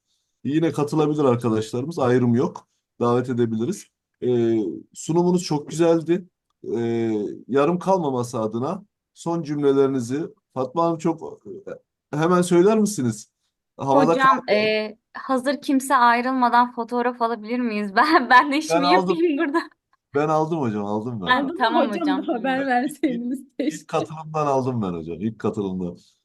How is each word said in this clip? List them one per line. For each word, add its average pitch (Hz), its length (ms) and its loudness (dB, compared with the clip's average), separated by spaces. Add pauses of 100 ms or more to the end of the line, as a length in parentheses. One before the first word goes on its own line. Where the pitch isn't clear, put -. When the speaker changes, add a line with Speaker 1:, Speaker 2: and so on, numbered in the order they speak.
(440)
Speaker 1:
Yine 156 280 0
katılabilir 151 520 0
arkadaşlarımız, 123 760 -2
ayrım 123 360 2
yok. 165 320 -2 (320)
Davet 120 300 0
edebiliriz. 120 580 -2 (360)
E, 117 360 2 (340)
sunumunuz 175 500 0
çok 147 260 -4
güzeldi. 165 580 0 (480)
E, 117 40 -2 (680)
yarım 147 320 2
kalmaması 139 600 -2
adına 117 440 -4 (300)
son 170 300 -6
cümlelerinizi, 139 800 0 (320)
Fatma 170 320 -2
Hanım 165 120 0
çok, 160 460 -6 (680)
e, 143 40 -4
hemen 175 240 4
söyler 180 380 6
misiniz? 139 520 -2 (460)
Havada 262 340 4
Speaker 2:
Hocam, 240 60 4 (220)
Speaker 1:
kalmayalım. - 100 -8 (180)
Speaker 2:
e, 214 300 -2 (200)
hazır 269 440 -2
kimse 269 340 0
ayrılmadan 240 760 4
fotoğraf 240 500 -4
alabilir 226 380 -4
miyiz? 208 320 -4
<laughs> 190 40 -2
Ben, 285 340 4
ben 262 220 8
de 277 60 0
işimi 302 240 0
Speaker 1:
Ben - 20 0 (120)
aldım. - 140 2
Speaker 2:
yapayım 330 280 0
burada. 320 220 0 (560)
Speaker 1:
Ben 147 140 0
aldım 156 300 0
hocam, 104 260 -2
aldım 107 360 -4
ben. 87 60 -6
Speaker 2:
Ben 254 160 2
Speaker 3:
Aldın 277 80 -6
mı 349 60 -8
Speaker 2:
tamam - 320 0
Speaker 3:
hocam? 339 120 -6
Speaker 2:
hocam. 285 220 -2
Speaker 3:
Haber 262 380 -4
Speaker 1:
İlk, 277 60 -6
Speaker 3:
verseydiniz 247 720 -4
Speaker 1:
ilk - 200 -20
Speaker 3:
keşke. 294 280 -6
Speaker 1:
katılımdan 156 600 -4
aldım 131 340 0
ben 92 120 -2
hocam, 82 280 -8
ilk 107 180 -6
katılımdan. 92 580 -4 (280)